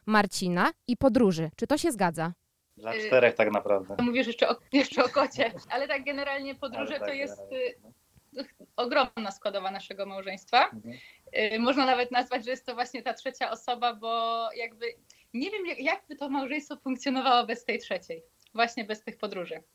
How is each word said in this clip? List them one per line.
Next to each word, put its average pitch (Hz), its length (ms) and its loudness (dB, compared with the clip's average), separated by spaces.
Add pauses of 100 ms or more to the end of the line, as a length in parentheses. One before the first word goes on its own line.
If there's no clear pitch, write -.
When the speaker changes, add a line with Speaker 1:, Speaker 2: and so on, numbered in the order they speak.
Speaker 1:
Marcina 202 680 2 (160)
i 240 100 0
podróży. 202 580 4
Czy - 120 -4
to 294 100 2
się 339 140 0
zgadza? 175 420 0 (440)
Speaker 2:
Dla 113 180 -4
Speaker 3:
Y, 107 120 -4
Speaker 2:
czterech 120 280 8
tak 107 160 4
naprawdę. 101 520 0
Speaker 3:
Mówisz 240 240 2
jeszcze - 220 2
o, 233 60 0 (160)
jeszcze 277 320 4
o 247 60 0
kocie, 269 420 2 (100)
<laughs> - 120 -8
ale 277 140 -2
tak 277 180 -4
generalnie 277 500 -6
podróże 277 340 -8
Speaker 2:
Ale 285 100 -6
tak, - 80 -4
Speaker 3:
to 294 60 -4
jest, 294 240 -6
Speaker 2:
generalnie, 254 320 -6
Speaker 3:
y, - 60 -10 (580)
Speaker 2:
no. 254 100 -12 (320)
Speaker 3:
ogromna 247 560 0
składowa 196 400 -6
naszego 196 340 -8
małżeństwa. 196 640 2
Speaker 2:
Mhm. 226 260 -14 (600)
Speaker 3:
Y, 226 40 0
można 262 260 4
nawet 247 260 2
nazwać, 254 340 0
że 240 60 -4
jest 254 140 -8
to 247 80 -8
właśnie 240 300 -6
ta 233 100 -4
trzecia - 380 -6
osoba, 240 420 -2
bo 226 640 -2
jakby 233 300 -10 (480)
nie 285 180 -4
wiem, 403 140 -6
jak, 330 140 -6
jak 294 300 -2
by 294 60 -14
to 277 140 -8
małżeństwo 277 460 -4
funkcjonowało 254 680 0
bez 226 200 -6
tej 226 140 -2
trzeciej, 170 440 -8 (300)
właśnie 233 320 0
bez 214 180 -8
tych 220 140 -12
podróży. 180 460 -8 (120)